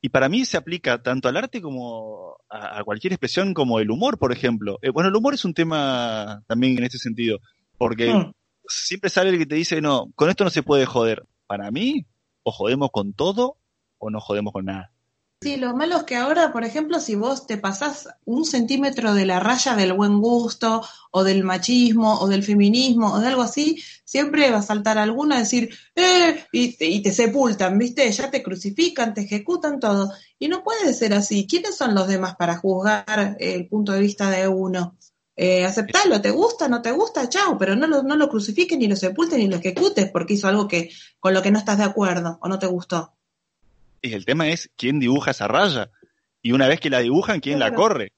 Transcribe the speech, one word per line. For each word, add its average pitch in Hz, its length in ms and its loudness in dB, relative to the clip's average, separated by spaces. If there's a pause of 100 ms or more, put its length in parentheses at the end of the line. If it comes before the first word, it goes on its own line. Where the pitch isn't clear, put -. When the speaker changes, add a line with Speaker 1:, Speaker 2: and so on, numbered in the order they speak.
Speaker 1:
Y 131 100 -4
para 135 180 2
mí 233 160 0
se 202 120 -6
aplica 147 460 -4
tanto 127 260 -2
al 127 80 -2
arte 240 240 -6
como 113 760 -12 (120)
a, 104 320 -12
a 104 40 -6
cualquier 107 300 -4
expresión 185 400 -2
como 123 260 2
el 107 100 0
humor, 214 280 0
por 127 140 0
ejemplo. 110 500 -4
Eh, 131 80 -2
bueno, 165 180 0
el 196 80 0
humor 269 180 0
es 247 100 -8
un 175 100 -4
tema 120 920 -4
también 123 320 2
en 120 60 -2
ese 127 140 -8
sentido, 113 400 -4 (400)
porque 117 340 0
Speaker 2:
Hmm. 196 200 2 (360)
Speaker 1:
siempre 190 420 -6
sale 190 200 2
el 180 80 2
que 160 80 0
te 143 100 -6
dice, 160 240 -2
"No, 143 340 -2
con 151 160 4
esto 196 140 2
no 180 60 2
se 156 120 -2
puede 139 240 4
joder". 117 380 0 (220)
Para 101 240 -6
mí, 220 360 -2 (380)
o 117 80 -2
jodemos 127 400 0
con 101 200 -4
todo 202 440 -2 (420)
o 110 120 -10
no 107 100 -8
jodemos 104 320 -4
con 95 140 -8
nada. 95 260 -10 (500)
Speaker 3:
Sí, 285 140 -4
lo 247 180 -4
malo 330 220 -2
es 339 80 0
que 254 100 -8
ahora, 285 380 2
por 233 100 -4
ejemplo, 302 380 -4
si 214 160 -4
vos 254 320 -4
te 220 80 -4
pasás 202 520 -6 (160)
un 262 200 -2
centímetro 262 680 0
de 202 140 4
la 180 140 2
raya 233 340 2
del 190 180 2
buen 202 280 2
gusto, 226 680 0 (240)
o 190 140 2
del 196 180 4
machismo, 220 800 4
o 190 80 2
del 196 160 2
feminismo, 214 680 4
o 190 60 0
de 220 80 2
algo 254 160 2
así, 302 400 -2 (220)
siempre 285 480 2
va 214 60 2
a 202 40 0
saltar 214 360 0
alguno 240 360 0
a 247 60 2
decir, 233 280 0 (280)
"Eh", 349 560 4
y 240 240 0
te, 160 100 -2
y 196 160 0
te 202 80 2
sepultan, 208 640 2
¿viste? 240 360 2
Ya 269 180 -4
te 269 100 -2
crucifican, 220 760 -2
te 208 80 -6
ejecutan 277 580 -4
todo. 196 320 0 (260)
Y 277 80 -4
no 359 160 -2
puede 415 320 0
ser 214 180 0
así. 202 360 0
¿Quiénes 359 280 -2
son 247 160 0
los 190 140 2
demás 190 300 -2
para 170 220 0
juzgar 202 840 0
el 180 260 -4
punto 208 260 -2
de 196 80 2
vista 202 300 0
de 190 160 0
uno? 185 500 -2 (380)
Eh, 180 300 2
aceptalo, 220 560 0
¿te 202 100 -2
gusta, 339 380 0
no 240 140 0
te 233 100 -4
gusta? 311 360 -2
Chau, 359 300 0
pero 190 160 0
no 285 140 0
lo, 285 160 2
no 277 100 0
lo 302 140 4
crucifiques, 226 500 -2
ni 240 80 2
lo 202 80 2
sepultes, 254 460 -2
ni 202 80 2
lo 190 80 0
ejecutes, 190 560 0
porque 175 220 -2
hizo 202 120 0
algo 202 220 2
que, 170 220 -2 (280)
con 185 160 2
lo 190 80 2
que 196 80 2
no 214 80 6
estás 208 200 0
de 208 60 4
acuerdo, 180 580 -2
o - 60 -6
no 190 120 -4
te 196 80 -4
gustó. 175 440 -6 (920)
Speaker 1:
Y 117 100 -6
el 98 100 -8
tema 151 240 0
es 165 280 -4
quién 135 220 0
dibuja 135 320 0
esa 107 180 -4
raya. 135 420 0 (520)
Y 117 100 0
una 135 140 4
vez 156 140 4
que 156 100 -2
la 131 80 2
dibujan, 147 420 0
¿quién 147 200 -4
la 117 80 2
Speaker 3:
Claro. 120 140 0
Speaker 1:
corre? 156 360 0